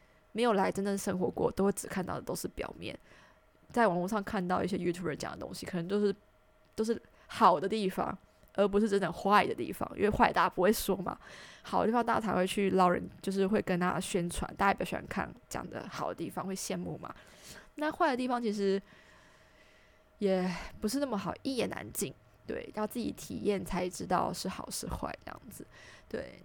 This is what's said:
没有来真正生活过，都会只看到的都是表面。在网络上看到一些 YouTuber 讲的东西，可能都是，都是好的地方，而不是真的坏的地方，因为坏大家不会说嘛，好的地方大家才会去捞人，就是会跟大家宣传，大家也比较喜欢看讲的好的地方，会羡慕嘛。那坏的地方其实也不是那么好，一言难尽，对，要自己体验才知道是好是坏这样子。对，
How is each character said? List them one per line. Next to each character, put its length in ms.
没 120
有 100
来 180
真 140
正 100
生 220
活 120
过， 220
都 140
会 60
只 160
看 180
到 100
的 60
都 140
是 140
表 280
面。 200
在 160
网 100
络 100
上 160
看 240
到 160
一 40
些 100
YouTuber 380
讲 160
的 80
东 120
西， 140
可 120
能 100
都 120
是， 160
都 80
是 180
好 340
的 80
地 220
方， 260
而 140
不 120
是 80
真 140
的 100
坏 360
的 80
地 180
方， 220
因 80
为 80
坏 200
大 120
家 60
不 120
会 100
说 260
嘛， 200
好 160
的 80
地 40
方 140
大 80
家 80
才 140
会 100
去 240
捞 200
人， 200
就 120
是 160
会 120
跟 200
大 120
家 80
宣 300
传， 260
大 120
家 40
也 40
比 100
较 60
喜 40
欢 120
看 260
讲 180
的 220
好 200
的 40
地 160
方， 160
会 80
羡 240
慕 220
嘛。 140
那 160
坏 200
的 40
地 120
方 120
其 140
实 260
也 280
不 80
是 120
那 80
么 100
好， 240
一 140
言 120
难 240
尽， 220
对， 300
要 100
自 140
己 120
体 320
验 220
才 240
知 160
道 260
是 160
好 220
是 180
坏 240
这 60
样 180
子。 160
对， 380